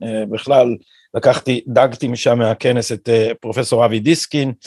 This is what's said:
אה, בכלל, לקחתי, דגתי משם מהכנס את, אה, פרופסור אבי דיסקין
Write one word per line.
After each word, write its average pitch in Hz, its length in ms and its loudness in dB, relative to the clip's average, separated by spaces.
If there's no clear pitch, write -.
אה, 110 280 -6
בכלל, 123 460 2
לקחתי, 127 520 0
דגתי 127 420 0
משם 120 300 0
מהכנס 117 540 0
את, 104 160 -8
אה, 113 320 2
פרופסור 120 440 0
אבי 113 160 0
דיסקין 143 520 -2